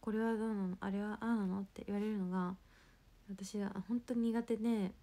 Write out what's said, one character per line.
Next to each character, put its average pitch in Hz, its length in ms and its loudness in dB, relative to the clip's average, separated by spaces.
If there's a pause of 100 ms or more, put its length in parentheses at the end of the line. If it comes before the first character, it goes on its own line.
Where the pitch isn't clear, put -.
「こ - 120 -4
れ 214 80 2
は 226 160 2
ど 214 100 0
う 220 80 0
な 196 140 0
の？ 185 120 -2
あ 196 100 -2
れ 202 120 0
は 208 180 -4
あ 220 60 -4
あ 233 100 4
な 202 100 2
の？」 190 160 0
っ - 40 -2
て - 200 -12
言 202 80 -2
わ 202 60 0
れ 214 100 0
る 214 80 0
の 185 120 0
が、 185 260 0 (720)
私 196 320 -6
は 196 280 -4
本 240 120 2
当 247 140 -4
に 233 180 4
苦 233 120 2
手 233 120 0
で 214 360 2 (100)